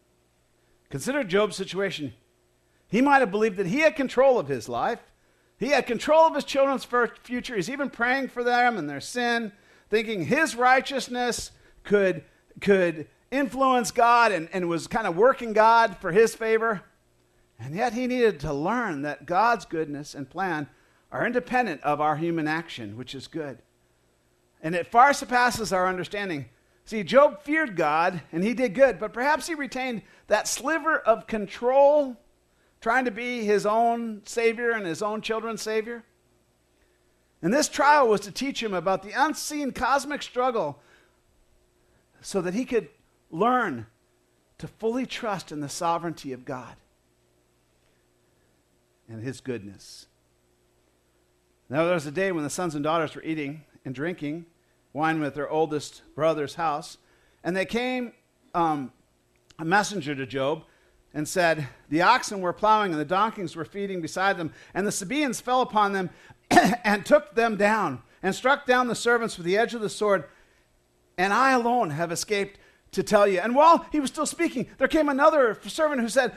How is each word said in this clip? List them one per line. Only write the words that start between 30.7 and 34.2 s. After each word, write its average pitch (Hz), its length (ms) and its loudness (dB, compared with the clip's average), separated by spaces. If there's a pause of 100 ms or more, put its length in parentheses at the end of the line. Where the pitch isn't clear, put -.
of 220 300 0
control, 262 880 2 (640)
trying 247 240 0
to 240 60 -2
be 240 320 -6
his 202 220 2
own 233 600 0